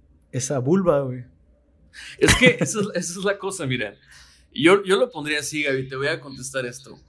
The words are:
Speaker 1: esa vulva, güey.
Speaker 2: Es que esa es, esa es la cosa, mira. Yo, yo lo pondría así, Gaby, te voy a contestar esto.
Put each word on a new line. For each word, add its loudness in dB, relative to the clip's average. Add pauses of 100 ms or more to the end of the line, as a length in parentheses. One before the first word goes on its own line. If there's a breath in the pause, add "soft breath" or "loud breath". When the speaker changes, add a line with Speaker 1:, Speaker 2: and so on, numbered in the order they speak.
(320)
Speaker 1:
esa -4
vulva, 2
güey. -8 (960 loud breath)
Speaker 2:
Es 8
que 6
esa -2
es, 0
esa -6
es -6
la -2
cosa, -8
mira. -4 (580 loud breath)
Yo, 6
yo 2
lo 2
pondría -4
así, -6
Gaby, -2
te -10
voy -4
a -4
contestar -10
esto. -16 (100)